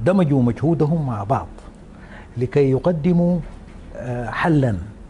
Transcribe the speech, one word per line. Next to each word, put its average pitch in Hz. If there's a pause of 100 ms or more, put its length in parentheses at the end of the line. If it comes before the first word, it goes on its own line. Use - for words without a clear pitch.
دمجوا 151
مجهودهم 139
مع 107
بعض 104 (880)
لكي 131
يقدموا، 175 (580)
آه، 123
حلا 135 (340)